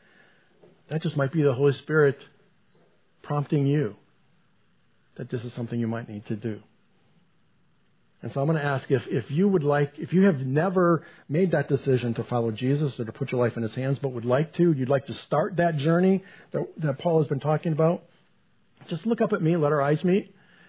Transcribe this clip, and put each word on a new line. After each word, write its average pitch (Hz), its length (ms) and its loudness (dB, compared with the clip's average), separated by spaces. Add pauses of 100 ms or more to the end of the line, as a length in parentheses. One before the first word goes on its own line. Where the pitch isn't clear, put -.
(880)
that 156 140 -4
just 160 140 -4
might 135 160 0
be 160 100 2
the 139 120 4
Holy 139 180 4
Spirit 147 460 2 (1040)
prompting 147 440 0
you 139 300 0 (1200)
that 127 120 -12
this 117 160 -6
is 120 80 -12
something 120 260 -8
you 117 80 -2
might 113 220 -6
need 104 180 -12
to 113 100 -4
do. 104 240 -8 (1600)
And 120 100 -10
so 139 80 -2
I'm 139 60 0
gonna 160 140 0
ask 139 300 -4
if, 127 160 2
if - 240 -4
you 175 180 2
would 185 160 2
like, 143 340 0
if - 140 -8
you 185 100 4
have 175 180 4
never 165 640 2 (240)
made 165 240 0
that 147 160 0
decision 123 460 0
to 113 100 -4
follow 117 260 -2
Jesus 135 480 -2
or 120 60 -6
to 107 80 -8
put - 200 -8
your 123 80 0
life 117 160 0
in 113 60 -4
his 110 120 -6
hands, 131 240 -2
but 139 120 -4
would 117 160 -8
like 139 280 0
to, 170 180 4
you'd 131 160 0
like 135 180 0
to 113 80 -10
start 165 420 -2
that 165 200 0
journey 180 460 2 (280)
that, - 180 -6 (100)
that 147 200 -4
Paul 165 200 0
has 151 100 2
been 139 120 -2
talking 151 320 -2
about, 160 300 0 (840)
just 170 180 -8
look 226 140 -2
up 208 120 0
at 202 80 -2
me, 165 160 2
let 147 160 2
our 147 80 2
eyes 147 240 2
meet. 190 300 0 (340)